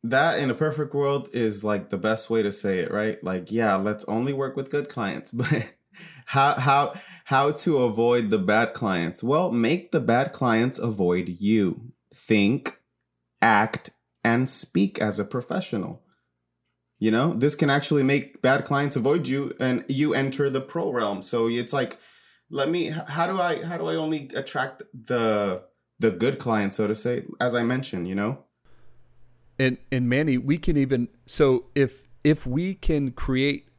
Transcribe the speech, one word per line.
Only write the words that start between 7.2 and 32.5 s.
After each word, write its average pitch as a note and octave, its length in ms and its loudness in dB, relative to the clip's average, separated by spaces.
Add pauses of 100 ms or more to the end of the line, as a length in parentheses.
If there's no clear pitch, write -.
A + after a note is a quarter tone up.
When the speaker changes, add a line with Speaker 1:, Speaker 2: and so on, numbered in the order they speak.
Speaker 1:
how C3+ 280 2
to D3+ 260 2
avoid A#2 520 2
the G#2+ 80 4
bad G#2+ 360 2
clients? F2 500 -2
Well, D#3+ 260 2
make A#2+ 400 0
the D#3+ 100 0
bad A#2+ 320 2
clients A#2 460 0
avoid F#2 500 0 (120)
you. G#2 520 0 (220)
Think, G#2+ 640 0 (600)
act, A2 500 2 (320)
and A#2 280 2
speak - 500 0
as G#2 180 0
a G#2 60 -2
professional. B2 760 -6 (960)
You A2 120 2
know, C3 240 2
this C#3+ 200 2
can C#3+ 160 2
actually C#3+ 320 2
make C3+ 400 0
bad C3 220 4
clients C#3+ 320 -2
avoid C#3 320 0
you C3+ 320 -4
and B2+ 280 0
you C#3+ 260 0
enter C3+ 360 0
the C3 100 -2
pro D#3 300 -6
realm. G#2 320 -2
So A#2 260 -2
it's A#2 240 -4
like, - 260 -2 (520)
let C#3 180 -2
me, E3+ 200 -2
h-, D#3 60 -6 (140)
how E3 180 -2
do F#3 140 -2
I, F3 240 -2
how E3+ 140 -8
do - 80 -6
I D#3+ 100 -4
only D#3 380 -4
attract - 480 -6 (120)
the A2 680 0 (360)
the A2+ 120 4
good A2+ 280 0
client, G#2 360 0
so G#2+ 120 0
to G#2+ 80 0
say, B2 300 -4 (160)
as B2 140 0
I A#2+ 80 2
mentioned, A#2 460 -2
you F#2+ 60 -6
know? G#2 300 -4 (1120)
Speaker 2:
And, C3 200 2 (120)
and B2 180 0
Manny, C#3 280 2
we C3+ 220 0
can D#3+ 180 2
even, C3 320 2 (160)
so C3 500 2
if, C3+ 320 0 (160)
if D3 240 2
we E3+ 280 -2